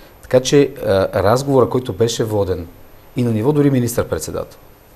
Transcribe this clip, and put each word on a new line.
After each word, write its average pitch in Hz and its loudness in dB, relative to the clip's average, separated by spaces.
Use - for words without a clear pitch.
Така - 2
че, 143 4
а, 98 0
разговора, 127 2
който 123 -4
беше 113 -2
воден 92 -2
и 131 -2
на 120 0
ниво 113 0
дори 143 2
министър-председател, 92 -4